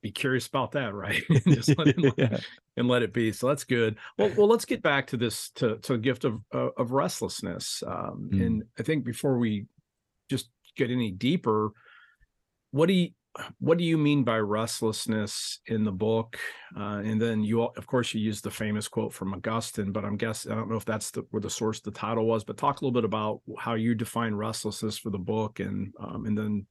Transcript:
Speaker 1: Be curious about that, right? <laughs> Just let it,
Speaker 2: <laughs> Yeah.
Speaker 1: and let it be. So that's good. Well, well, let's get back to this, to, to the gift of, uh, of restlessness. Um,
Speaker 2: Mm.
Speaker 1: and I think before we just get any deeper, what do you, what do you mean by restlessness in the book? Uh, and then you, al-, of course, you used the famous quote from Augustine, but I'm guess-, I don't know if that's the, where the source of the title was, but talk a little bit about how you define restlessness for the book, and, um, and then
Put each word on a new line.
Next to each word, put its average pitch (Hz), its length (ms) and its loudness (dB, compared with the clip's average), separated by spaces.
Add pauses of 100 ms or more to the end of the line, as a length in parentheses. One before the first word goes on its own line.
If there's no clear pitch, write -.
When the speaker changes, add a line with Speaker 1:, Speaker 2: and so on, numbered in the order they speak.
Speaker 1:
Be 104 80 -6
curious 131 340 -2
about 131 280 -4
that, 123 200 -2
right? 101 340 -4
<laughs> 156 200 6
Just 143 300 6
let 156 100 6
it, 139 100 6
Speaker 2:
<laughs> 143 200 4
Yeah. 113 200 2 (400)
Speaker 1:
and 120 100 2
let 123 140 4
it 104 100 0
be. 110 220 0
So 123 140 -2
that's 139 160 0
good. 113 340 2 (220)
Well, 202 180 4
well, 208 100 8
let's 226 180 6
get - 180 -2
back 139 240 2
to 127 100 -4
this, 113 380 -2
to, 113 220 2
to 131 160 -2
the 117 60 2
gift 123 260 0
of, 113 160 -2 (120)
uh, 127 240 0
of 120 140 0
restlessness. 127 960 -2
Um, - 440 -6
Speaker 2:
Mm. 95 140 4
Speaker 1:
and 110 180 0 (140)
I 117 60 -4
think 151 200 0
before 123 360 0
we 107 260 0 (640)
just - 220 -4 (260)
get 127 140 0
any 123 180 0
deeper, 107 600 2 (1000)
what 147 160 4
do 190 80 4
you, 175 160 4 (500)
what 151 180 4
do 175 60 2
you 165 140 4
mean 147 260 4
by 113 140 2
restlessness 107 1300 -2
in 110 160 0
the 107 80 0
book? 110 460 0 (400)
Uh, 104 260 -4
and 110 180 0
then 113 220 0
you, 113 180 0
al-, 117 160 -2
of - 100 -14
course, 123 260 0
you 110 80 -2
used 104 220 -2
the 98 80 -6
famous 107 360 -2
quote 110 260 -4
from 95 200 -6
Augustine, 110 580 -4
but 107 140 -4
I'm 104 120 -4
guess-, 113 300 -4
I 110 80 -4
don't 110 140 -4
know 113 80 -2
if - 80 -6
that's 107 260 -4
the, - 200 -8
where 110 100 -2
the 107 80 -6
source 110 280 -2
of - 60 -16
the 107 80 -8
title 110 340 -2
was, 113 180 2
but 107 140 -10
talk 143 240 -2
a 160 40 -4
little 127 80 0
bit 117 120 2
about 107 360 -2 (160)
how 117 180 -2
you 113 200 2
define 113 400 -2
restlessness 107 640 -4
for - 120 -8
the 98 100 -4
book, 107 400 -4
and, 98 400 -6
um, 107 260 -8
and 104 120 0
then 104 340 -4